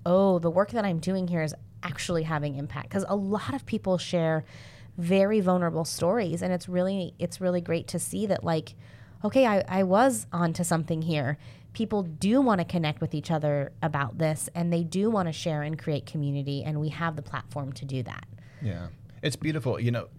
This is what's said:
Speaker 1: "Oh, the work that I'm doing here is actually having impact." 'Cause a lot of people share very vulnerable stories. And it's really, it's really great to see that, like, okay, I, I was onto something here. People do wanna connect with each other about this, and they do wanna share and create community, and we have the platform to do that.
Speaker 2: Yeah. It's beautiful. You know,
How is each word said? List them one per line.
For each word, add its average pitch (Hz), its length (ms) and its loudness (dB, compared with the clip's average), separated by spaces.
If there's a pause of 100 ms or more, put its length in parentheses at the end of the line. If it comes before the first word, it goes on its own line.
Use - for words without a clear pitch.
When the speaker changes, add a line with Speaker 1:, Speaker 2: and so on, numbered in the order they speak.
Speaker 1:
"Oh, 185 340 6
the 170 100 2
work 180 220 2
that 220 140 0
I'm 170 140 0
doing 190 280 0
here 170 140 0
is 151 120 -2 (300)
actually 165 400 -2
having 147 320 -2
impact." 131 340 -8
'Cause 196 200 -2
a 196 60 0
lot 196 380 -2
of 269 120 -6
people 196 320 0
share 160 480 0 (520)
very 190 440 4
vulnerable 170 440 2
stories. 170 560 0
And 185 120 0
it's 175 140 -4
really, 180 520 0
it's 175 220 -6
really 180 200 2
great 170 280 -2
to 170 100 -2
see 196 260 -4
that, 196 180 0
like, 160 300 0 (500)
okay, 254 220 6
I, 202 220 6
I 190 160 2
was 214 480 4
onto 175 320 2
something 160 400 0
here. 147 340 0 (360)
People 214 300 0
do 185 380 2
wanna 202 240 4
connect 160 360 0
with 160 120 -2
each 151 160 -4
other 147 420 0 (120)
about 139 340 -2
this, 156 380 0
and 170 180 0
they 170 100 2
do 190 280 0
wanna 180 200 2
share 151 300 -2
and 151 160 -4
create 151 300 -2
community, 143 560 -2
and 151 160 -2
we 151 100 0
have 156 260 -4
the 147 60 -8
platform 139 520 -8
to 135 120 -12
do 135 180 -4
that. - 220 -12 (360)
Speaker 2:
Yeah. 87 260 -4 (340)
It's 147 140 0
beautiful. 151 440 -2
You 117 120 2
know, 113 160 -2 (120)